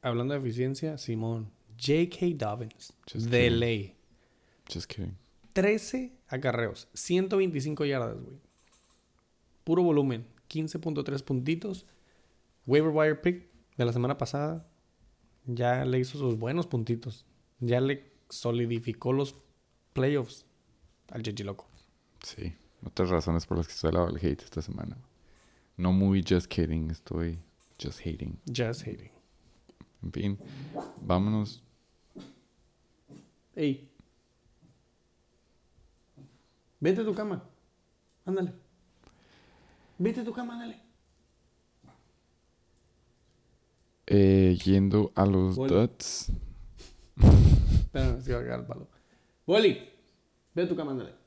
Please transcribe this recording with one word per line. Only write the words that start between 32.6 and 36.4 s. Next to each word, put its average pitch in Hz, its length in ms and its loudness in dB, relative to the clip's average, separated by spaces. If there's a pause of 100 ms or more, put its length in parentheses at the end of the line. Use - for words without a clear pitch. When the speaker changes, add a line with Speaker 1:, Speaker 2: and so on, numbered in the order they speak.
Speaker 1:
Ey. 139 340 -4 (3000)